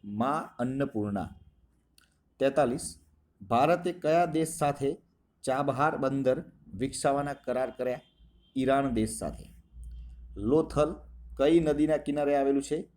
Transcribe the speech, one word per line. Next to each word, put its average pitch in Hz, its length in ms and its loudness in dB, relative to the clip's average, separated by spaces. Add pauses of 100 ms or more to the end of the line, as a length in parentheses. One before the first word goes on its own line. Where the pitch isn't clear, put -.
મા 120 540 -4
અન્નપૂર્ણા. 110 760 -4 (1040)
તેતાલીસ, 135 640 0 (420)
ભારતે 156 500 2
કયા 170 320 2
દેશ 160 240 0
સાથે 143 480 -2 (460)
ચાબહાર 139 540 0
બંદર 135 480 0 (300)
વિકસાવવાના 139 580 -2
કરાર 127 380 -4
કર્યા? 127 300 -4 (560)
ઈરાન 135 340 2
દેશ 110 280 -2
સાથે. - 260 -8 (920)
લોથલ 151 580 2 (440)
કઈ 156 220 6
નદીના 151 360 2
કિનારે 143 400 0
આવેલું 139 260 2
છે? 156 340 -6